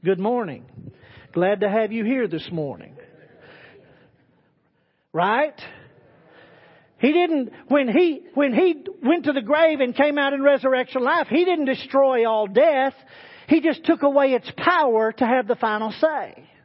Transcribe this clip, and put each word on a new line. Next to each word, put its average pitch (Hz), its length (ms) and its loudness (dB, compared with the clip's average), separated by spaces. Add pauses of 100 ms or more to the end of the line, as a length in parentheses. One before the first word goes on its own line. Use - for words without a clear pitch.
Good 185 140 0
morning. 196 460 -6 (680)
Glad 190 280 0
to 208 80 0
have 214 220 -2
you 226 120 -4
here 240 240 -2
this 160 240 -8
morning. 151 440 -10 (2250)
Right? 220 480 -2 (1400)
He 277 140 2
didn't, 320 380 0 (160)
when 277 200 2
he, 311 360 0 (100)
when 277 200 0
he 320 300 0 (200)
went 302 220 0
to 285 80 -2
the 262 100 -2
grave 302 380 2
and 247 140 -2
came 294 220 0
out 277 160 0
in 277 80 -4
resurrection 262 640 0
life, 311 260 0
he 330 160 2
didn't 339 200 0
destroy 262 600 0
all 214 200 0
death. 269 480 2 (520)
He 302 140 4
just 294 240 -2
took 330 160 0
away 277 320 2
its - 240 -4
power 247 540 2
to 254 140 -2
have 240 220 0
the 226 80 0
final 214 360 -4
say. 285 580 -4 (160)